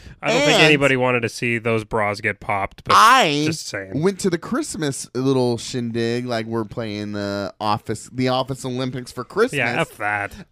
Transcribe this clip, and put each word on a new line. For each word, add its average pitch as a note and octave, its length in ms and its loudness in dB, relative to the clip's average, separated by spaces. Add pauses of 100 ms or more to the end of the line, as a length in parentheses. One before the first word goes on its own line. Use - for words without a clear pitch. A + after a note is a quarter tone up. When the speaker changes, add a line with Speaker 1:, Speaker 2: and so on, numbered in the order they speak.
(200)
Speaker 1:
I - 100 -2
don't B3 100 4
think B3 140 4
Speaker 2:
And F#3 100 6
Speaker 1:
anybody C#3 320 6
wanted B2 240 2
to A2+ 80 0
see A#2 300 -2
those A2 260 0
bras G#2 360 -2
get G#2+ 200 -2
popped, G2+ 420 -6
but - 140 2
Speaker 2:
I G3+ 500 6
Speaker 1:
just D#3+ 220 -4
saying. F#2+ 340 -6
Speaker 2:
went F#3 180 2
to G3 100 2
the E3 80 0
Christmas G#3+ 760 -6
little B2+ 440 2
shindig, A#2 680 -4
like, A2+ 200 -4
we're A2+ 180 -2
playing G#2 480 -8
the G2+ 480 -6
Office, G#2+ 520 -2
the B2+ 160 0
Office B2+ 360 -4
Olympics B2+ 480 -6
for B2 120 -10
Christmas. A3 340 0
Speaker 1:
Yeah, B2 220 0
F - 180 -4
that. G#2 360 -2 (180)